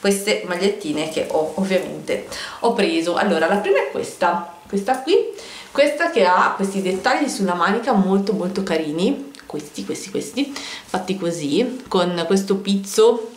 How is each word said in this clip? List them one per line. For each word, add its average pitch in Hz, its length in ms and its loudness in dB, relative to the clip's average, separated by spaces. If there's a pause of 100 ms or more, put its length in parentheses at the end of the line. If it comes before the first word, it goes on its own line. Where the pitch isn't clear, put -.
queste 202 460 0
magliettine 170 640 -2
che - 220 -4
ho, 156 260 0
ovviamente 175 680 -2 (340)
ho 233 120 2
preso. 165 420 0
Allora, 165 320 2
la 202 100 4
prima 392 220 2
è - 120 0
questa, - 640 -2 (140)
questa 233 320 0
qui, 349 160 2 (560)
questa 302 380 2
che 208 140 4
ha 180 300 4
questi 196 280 -2
dettagli 240 460 0
sulla 180 260 0
manica 202 380 2
molto, 196 400 4
molto 185 300 -2
carini, 165 680 0 (140)
questi, - 380 -10
questi, - 260 -8
questi, - 440 -4
fatti - 600 -6
così, 170 720 -2
con 175 380 0
questo 196 300 2
pizzo 214 800 2